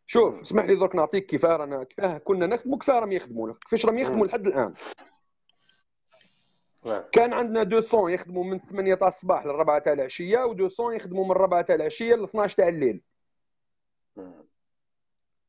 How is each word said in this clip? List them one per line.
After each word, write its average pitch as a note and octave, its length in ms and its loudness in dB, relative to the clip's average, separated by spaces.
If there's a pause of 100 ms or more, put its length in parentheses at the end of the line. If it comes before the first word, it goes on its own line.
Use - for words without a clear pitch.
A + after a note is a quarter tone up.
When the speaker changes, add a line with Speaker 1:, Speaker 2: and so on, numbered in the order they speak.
Speaker 1:
شوف، G3+ 280 4
Speaker 2:
مم. - 60 -14
Speaker 1:
اسمح G3 240 0
لي F#3 100 4
درك F#3 200 2
نعطيك F#3 320 0
كيفاه E3 300 2
رانا، C#3+ 280 -6
كيفاه E3+ 340 -4
كنا F#3 280 2
نخدموا، A#3+ 320 -2
كيفاه B3+ 200 2
راهم G#3 140 -2
يخدموا، A#2 400 -6
كيفاش - 340 -2
راهم A3+ 120 4
يخدموا A3 200 0
Speaker 2:
مم. G#3 60 4
Speaker 1:
لحد G3 220 -2
الآن. B2 280 0 (2000)
Speaker 2:
نعم. G#2+ 160 -4 (100)
Speaker 1:
كان A#3+ 200 4
عندنا A3+ 300 -2
دو G#3+ 180 0
سون G#3+ 300 0
يخدموا F3+ 340 -6
من F#3 140 -6
ثمانية F#3+ 360 -2
تاع F#3 140 2
الصباح F3 380 -2
للربعة D3 320 0
تاع D3+ 140 0
العشية، E3+ 460 0
ودو G3+ 300 0
سون A#3 260 -4
يخدموا F#3+ 300 -6
من F#3+ 60 0
الربعة F3+ 320 4
تاع F3 120 2
العشية D#3+ 400 0
لاثناش G#3 400 0
تاع F#3 140 4
الليل. C#3 340 0 (1120)
Speaker 2:
مم. F2+ 360 -20 (960)